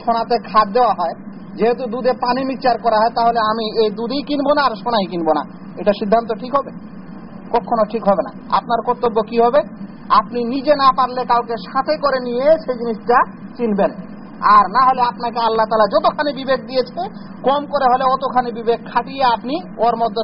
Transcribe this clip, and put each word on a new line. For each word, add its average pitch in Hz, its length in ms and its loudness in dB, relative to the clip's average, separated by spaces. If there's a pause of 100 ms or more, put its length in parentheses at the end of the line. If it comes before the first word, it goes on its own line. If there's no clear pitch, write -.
সোনাতে 233 320 0
খাদ 208 360 2
দেওয়া 233 260 4
হয়, 165 320 -6 (240)
যেহেতু 240 300 0
দুধে 247 280 -2
পানি 247 320 -2
মিক্সচার 247 320 0
করা 226 200 0
হয়, 220 120 4
তাহলে 233 300 2
আমি 220 460 0
এই 214 40 0
দুধই 233 340 -4
কিনবো 285 300 0
না 294 80 4
আর 240 140 2
সোনাই 220 300 0
কিনবো 165 280 0
না, 147 80 2 (360)
এটা 202 140 2
সিদ্ধান্ত 220 480 0
ঠিক 254 160 -6
হবে? 269 160 -2 (800)
কখনো 233 400 0
ঠিক 220 160 -2
হবে 190 160 4
না। - 340 -4
আপনার 233 280 0
কর্তব্য 233 360 0
কি 226 180 -2
হবে? 240 220 4 (480)
আপনি 220 340 2
নিজে 269 320 2
না 269 220 4
পারলে 254 280 0
কাউকে 233 280 0 (200)
সাথে 269 240 0
করে 277 220 0
নিয়ে 247 240 -2
সেই 311 320 2
জিনিসটা 233 480 2 (340)
চিনবেন, 202 340 2 (500)
আর 202 280 6
না 247 200 4
হলে 254 120 2
আপনাকে 240 380 -2
আল্লাহ 226 260 2
তাআলা 214 220 4 (100)
যতখানি 294 360 0
বিবেক 254 320 -2
দিয়েছে, 262 440 -4 (320)
কম 285 240 2
করে 285 280 0
হলে 254 100 2
অতখানি 254 480 0
বিবেক 226 280 -2 (140)
খাটিয়ে 262 300 -2
আপনি 240 380 0 (160)
ওর 226 180 2
মধ্য 226 280 -2